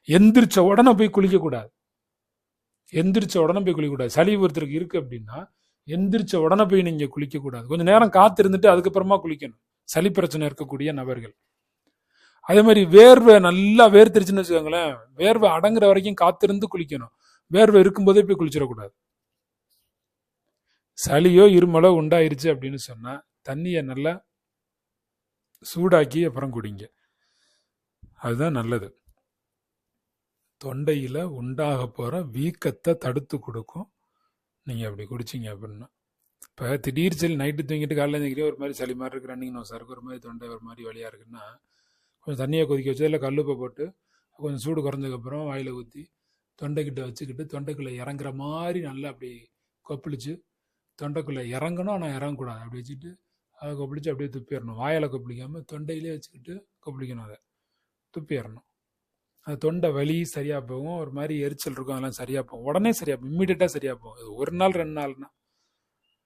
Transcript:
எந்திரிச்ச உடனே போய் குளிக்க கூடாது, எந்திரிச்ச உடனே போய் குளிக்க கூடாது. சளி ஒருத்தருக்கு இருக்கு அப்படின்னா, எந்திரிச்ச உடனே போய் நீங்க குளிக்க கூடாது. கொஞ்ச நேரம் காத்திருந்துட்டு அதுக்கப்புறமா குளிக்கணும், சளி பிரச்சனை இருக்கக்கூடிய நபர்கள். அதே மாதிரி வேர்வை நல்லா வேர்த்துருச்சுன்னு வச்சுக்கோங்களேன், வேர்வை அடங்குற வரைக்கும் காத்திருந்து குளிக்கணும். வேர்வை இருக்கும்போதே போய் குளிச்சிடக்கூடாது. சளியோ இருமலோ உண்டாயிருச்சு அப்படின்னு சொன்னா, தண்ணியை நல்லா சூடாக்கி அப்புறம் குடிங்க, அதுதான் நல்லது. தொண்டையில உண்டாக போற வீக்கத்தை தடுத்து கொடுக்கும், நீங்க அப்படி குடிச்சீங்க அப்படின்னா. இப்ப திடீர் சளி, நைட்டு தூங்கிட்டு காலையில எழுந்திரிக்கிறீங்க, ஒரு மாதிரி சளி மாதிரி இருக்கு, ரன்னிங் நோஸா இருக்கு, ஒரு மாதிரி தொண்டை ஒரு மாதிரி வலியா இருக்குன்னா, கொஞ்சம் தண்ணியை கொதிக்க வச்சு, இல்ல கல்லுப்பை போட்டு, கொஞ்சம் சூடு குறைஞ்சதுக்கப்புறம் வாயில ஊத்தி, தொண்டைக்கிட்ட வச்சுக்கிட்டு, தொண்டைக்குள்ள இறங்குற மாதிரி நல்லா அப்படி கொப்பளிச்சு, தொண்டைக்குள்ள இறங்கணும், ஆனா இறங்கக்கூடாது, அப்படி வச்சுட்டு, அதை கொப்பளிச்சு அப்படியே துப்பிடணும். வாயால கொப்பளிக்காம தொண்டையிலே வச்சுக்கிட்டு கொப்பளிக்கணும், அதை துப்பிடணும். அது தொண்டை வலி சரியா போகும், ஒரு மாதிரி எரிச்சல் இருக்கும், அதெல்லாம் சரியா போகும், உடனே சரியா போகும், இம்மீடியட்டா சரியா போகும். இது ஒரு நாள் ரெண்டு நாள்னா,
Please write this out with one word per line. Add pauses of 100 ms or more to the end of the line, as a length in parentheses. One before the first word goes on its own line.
எந்திரிச்ச
உடனே
போய்
குளிக்க
கூடாது, (1200)
எந்திரிச்ச
உடனே
போய்
குளிக்க
கூடாது.
சளி
ஒருத்தருக்கு
இருக்கு
அப்படின்னா, (500)
எந்திரிச்ச
உடனே
போய்
நீங்க
குளிக்க
கூடாது.
கொஞ்ச
நேரம்
காத்திருந்துட்டு
அதுக்கப்புறமா
குளிக்கணும், (280)
சளி
பிரச்சனை
இருக்கக்கூடிய
நபர்கள். (1120)
அதே
மாதிரி
வேர்வை
நல்லா
வேர்த்துருச்சுன்னு
வச்சுக்கோங்களேன், (240)
வேர்வை
அடங்குற
வரைக்கும்
காத்திருந்து
குளிக்கணும். (380)
வேர்வை
இருக்கும்போதே
போய்
குளிச்சிடக்கூடாது. (2000)
சளியோ
இருமலோ
உண்டாயிருச்சு
அப்படின்னு
சொன்னா, (320)
தண்ணியை
நல்லா (1500)
சூடாக்கி
அப்புறம்
குடிங்க, (1300)
அதுதான்
நல்லது. (1700)
தொண்டையில (140)
உண்டாக
போற (160)
வீக்கத்தை
தடுத்து
கொடுக்கும், (800)
நீங்க
அப்படி
குடிச்சீங்க
அப்படின்னா. (560)
இப்ப
திடீர்
சளி,
நைட்டு
தூங்கிட்டு
காலையில
எழுந்திரிக்கிறீங்க,
ஒரு
மாதிரி
சளி
மாதிரி
இருக்கு,
ரன்னிங்
நோஸா
இருக்கு,
ஒரு
மாதிரி
தொண்டை
ஒரு
மாதிரி
வலியா
இருக்குன்னா, (800)
கொஞ்சம்
தண்ணியை
கொதிக்க
வச்சு,
இல்ல
கல்லுப்பை
போட்டு, (540)
கொஞ்சம்
சூடு
குறைஞ்சதுக்கப்புறம்
வாயில
ஊத்தி, (560)
தொண்டைக்கிட்ட
வச்சுக்கிட்டு,
தொண்டைக்குள்ள
இறங்குற
மாதிரி
நல்லா
அப்படி (560)
கொப்பளிச்சு, (640)
தொண்டைக்குள்ள
இறங்கணும்,
ஆனா
இறங்கக்கூடாது,
அப்படி
வச்சுட்டு, (480)
அதை
கொப்பளிச்சு
அப்படியே
துப்பிடணும்.
வாயால
கொப்பளிக்காம
தொண்டையிலே
வச்சுக்கிட்டு (260)
கொப்பளிக்கணும்,
அதை (760)
துப்பிடணும். (800)
அது
தொண்டை
வலி
சரியா
போகும்,
ஒரு
மாதிரி
எரிச்சல்
இருக்கும்,
அதெல்லாம்
சரியா
போகும்,
உடனே
சரியா
போகும்,
இம்மீடியட்டா
சரியா
போகும்.
இது
ஒரு
நாள்
ரெண்டு
நாள்னா, (960)